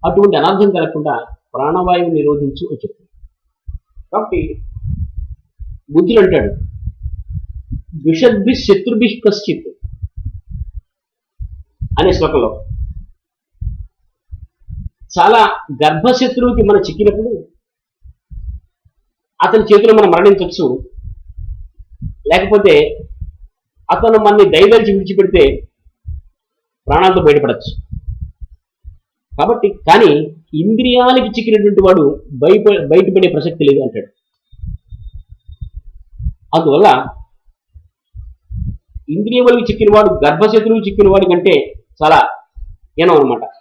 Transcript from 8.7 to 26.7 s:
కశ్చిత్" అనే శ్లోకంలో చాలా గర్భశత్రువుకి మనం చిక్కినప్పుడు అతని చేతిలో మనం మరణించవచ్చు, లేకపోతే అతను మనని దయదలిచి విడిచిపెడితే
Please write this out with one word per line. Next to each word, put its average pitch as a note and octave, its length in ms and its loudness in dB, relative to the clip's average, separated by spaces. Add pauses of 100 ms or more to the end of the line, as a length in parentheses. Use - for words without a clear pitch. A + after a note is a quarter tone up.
కశ్చిత్" - 580 -8 (2000)
అనే F3+ 140 2
శ్లోకంలో D3 520 -4 (2500)
చాలా G#3 300 4 (360)
గర్భశత్రువుకి A#3+ 800 0
మనం G3+ 160 4
చిక్కినప్పుడు G#3 640 -2 (2000)
అతని G#3+ 160 4
చేతిలో G#3 300 4
మనం G#3 180 4
మరణించవచ్చు, F3+ 680 2 (1300)
లేకపోతే F#3 960 2 (920)
అతను G#3+ 320 2
మనని G#3 260 6
దయదలిచి G#3 440 4
విడిచిపెడితే F#3 760 0 (1200)